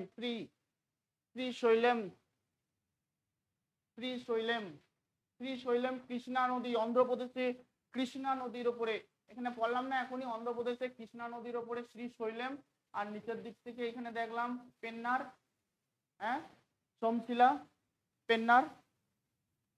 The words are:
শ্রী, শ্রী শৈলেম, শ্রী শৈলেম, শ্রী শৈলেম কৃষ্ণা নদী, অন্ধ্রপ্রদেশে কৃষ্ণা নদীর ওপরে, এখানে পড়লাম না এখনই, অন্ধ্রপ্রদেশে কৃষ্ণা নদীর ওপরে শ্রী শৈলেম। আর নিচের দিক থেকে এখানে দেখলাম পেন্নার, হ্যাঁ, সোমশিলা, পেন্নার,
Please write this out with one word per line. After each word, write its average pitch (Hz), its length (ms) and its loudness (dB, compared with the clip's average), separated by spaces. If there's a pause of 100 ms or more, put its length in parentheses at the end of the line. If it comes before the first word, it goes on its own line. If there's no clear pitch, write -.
(140)
শ্রী, 233 200 -4 (960)
শ্রী 254 140 -6 (160)
শৈলেম, 233 380 6 (1900)
শ্রী 247 160 -6 (160)
শৈলেম, 226 380 0 (720)
শ্রী 254 160 -6 (120)
শৈলেম 247 320 2 (120)
কৃষ্ণা 247 360 -2 (100)
নদী, 247 180 -2 (120)
অন্ধ্রপ্রদেশে 247 600 2 (480)
কৃষ্ণা 262 380 -2 (120)
নদীর 240 300 -4
ওপরে, 226 220 0 (360)
এখানে 240 180 -4 (100)
পড়লাম 240 320 0
না 269 120 0
এখনই, 254 320 -6
অন্ধ্রপ্রদেশে 240 520 -4 (100)
কৃষ্ণা 233 280 -12 (100)
নদীর 233 260 -8
ওপরে 233 200 -6 (100)
শ্রী 240 140 -10 (140)
শৈলেম। 233 340 -4 (460)
আর 208 60 -2 (100)
নিচের 220 280 -6
দিক 226 120 -12 (100)
থেকে 240 240 -10
এখানে 240 200 -8 (100)
দেখলাম 233 300 -2 (320)
পেন্নার, 233 400 -2 (1000)
হ্যাঁ, 240 180 0 (640)
সোমশিলা, 240 480 4 (800)
পেন্নার, 233 360 8 (1120)